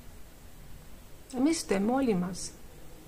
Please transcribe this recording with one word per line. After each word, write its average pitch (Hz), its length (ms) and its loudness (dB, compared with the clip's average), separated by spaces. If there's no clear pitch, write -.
Εμείς 311 220 6
φταίμε 202 320 4
όλοι 254 240 6
μας, 175 360 0